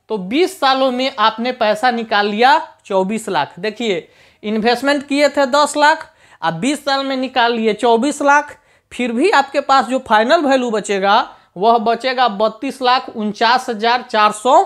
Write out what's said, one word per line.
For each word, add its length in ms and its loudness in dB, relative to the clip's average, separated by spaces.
तो 100 -6
बीस 400 -2
सालों 320 2
में 260 -4
आपने 360 -2
पैसा 380 0
निकाल 360 -2
लिया 300 4
चौबीस 440 -2
लाख। 300 -4
देखिए, 480 -4
इन्वेस्टमेंट 640 -2
किए 220 2
थे 180 0
दस 300 0
लाख, 280 2
अब 140 -2
बीस 300 -4
साल 200 -2
में 120 -4
निकाल 360 0
लिए 220 0
चौबीस 460 0
लाख, 340 2
फिर 200 -4
भी 200 0
आपके 300 0
पास 240 2
जो 220 -2
फाइनल 340 2
वैल्यू 300 0
बचेगा 480 0
वह 220 4
बचेगा 500 0
बत्तीस 520 -4
लाख 280 0
उनचास 600 -2
हज़ार 320 -2
चार 320 0
सौ 320 2